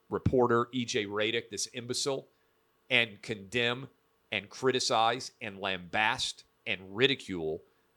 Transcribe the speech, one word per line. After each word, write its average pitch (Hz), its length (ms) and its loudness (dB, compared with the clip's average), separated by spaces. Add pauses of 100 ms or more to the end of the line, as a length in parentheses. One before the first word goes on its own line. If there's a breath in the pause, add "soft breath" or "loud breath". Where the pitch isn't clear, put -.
reporter, 120 640 4
E 127 120 -2
J 113 220 -2
Radick, 107 440 -2
this - 180 -6
imbecile, 131 600 -4 (640)
and 117 320 2
condemn 120 640 -2 (440)
and 101 180 -4
criticize 123 840 0 (100)
and 101 180 -12
lambast 101 840 -2 (220)
and 101 140 -4 (100)
ridicule 95 720 -2 (360)